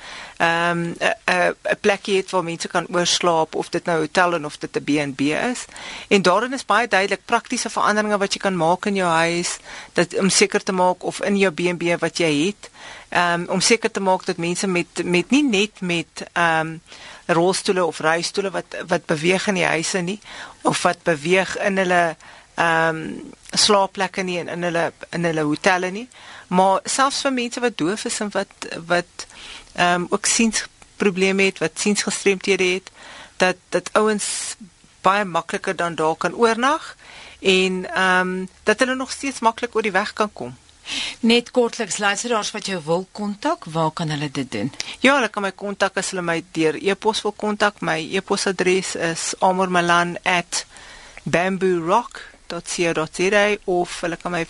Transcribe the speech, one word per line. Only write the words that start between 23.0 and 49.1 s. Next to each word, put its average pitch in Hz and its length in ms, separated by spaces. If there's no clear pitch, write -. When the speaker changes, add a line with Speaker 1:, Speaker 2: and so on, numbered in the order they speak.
Speaker 1:
slaapplekke 196 720
nie 180 180
en 156 80
in 175 160
hulle, 165 280
in 170 140
hulle 160 180
hotelle 180 500
nie, 220 160
maar 190 360
selfs - 380
vir 277 120
mense 240 260
wat 240 180
doof 180 280
is 240 140
en 208 120
wat, - 360
wat, 175 400
ehm, 175 360
ook - 160
siensprobleme 196 1160
het, 190 140
wat 156 220
siensgestremthede 196 840
het, 185 280
dat, 180 180
dat 180 240
ouens - 600
baie 196 240
makliker 180 500
dan 170 200
daar 156 200
kan 170 200
oornag 233 600
en, 185 540
ehm, 185 520
dat 214 160
hulle 262 160
nog 262 160
steeds - 280
maklik 226 360
oor 214 60
die 214 100
weg 196 220
kan 208 200
kom. 127 240
Speaker 2:
Net 233 320
kortliks, 226 460
luisteraars 208 540
wat 208 140
jou 185 200
wil 170 260
kontak, 208 540
waar 160 260
kan 165 180
hulle 151 220
dit 135 200
doen? 117 200
Speaker 1:
Ja, 269 160
hulle 254 140
kan - 120
my 196 100
kontak 196 460
as 190 120
hulle 185 120
my 170 300
deur 156 240
e-pos 202 460
wil 208 140
kontak. 208 460
My 160 180
e-posadres 190 800
is - 440